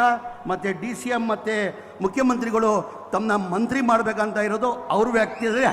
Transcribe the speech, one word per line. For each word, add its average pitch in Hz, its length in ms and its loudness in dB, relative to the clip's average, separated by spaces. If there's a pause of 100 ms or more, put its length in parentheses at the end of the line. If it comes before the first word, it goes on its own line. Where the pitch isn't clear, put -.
(520)
ಮತ್ತು 190 200 -2 (100)
ಡಿ 233 100 -6 (100)
ಸಿ 247 160 -4
ಎಂ 233 160 -2
ಮತ್ತು 214 240 -2 (480)
ಮುಖ್ಯಮಂತ್ರಿಗಳು 226 640 2 (420)
ತಮ್ಮನ್ನ 208 240 2 (180)
ಮಂತ್ರಿ 233 260 0 (100)
ಮಾಡ್ಬೇಕಂತ 214 460 0 (120)
ಇರೋದು 220 220 0 (240)
ಅವ್ರ 214 120 4 (100)
ವ್ಯಾಪ್ತಿಯಲ್ಲಿ, 226 560 0